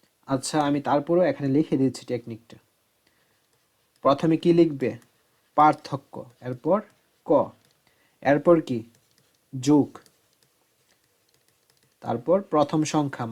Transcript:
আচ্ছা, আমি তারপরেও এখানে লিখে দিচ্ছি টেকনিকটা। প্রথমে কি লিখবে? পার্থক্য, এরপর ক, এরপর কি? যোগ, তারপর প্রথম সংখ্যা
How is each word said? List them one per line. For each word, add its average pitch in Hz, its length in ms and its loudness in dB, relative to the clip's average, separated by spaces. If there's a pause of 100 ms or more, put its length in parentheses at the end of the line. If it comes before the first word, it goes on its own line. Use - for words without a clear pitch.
(260)
আচ্ছা, 135 300 -4 (100)
আমি 143 200 0
তারপরেও 170 440 2
এখানে 139 260 -6
লিখে 156 240 0
দিচ্ছি 131 300 -2
টেকনিকটা। 117 460 -10 (1500)
প্রথমে 147 400 2
কি 175 160 2
লিখবে? 139 300 0 (680)
পার্থক্য, - 580 0 (320)
এরপর 151 320 -2 (500)
ক, - 20 -4 (1000)
এরপর 147 240 4 (120)
কি? 120 120 -6 (760)
যোগ, 135 360 2 (2250)
তারপর 117 340 -2 (160)
প্রথম 151 280 0 (120)
সংখ্যা 139 380 -4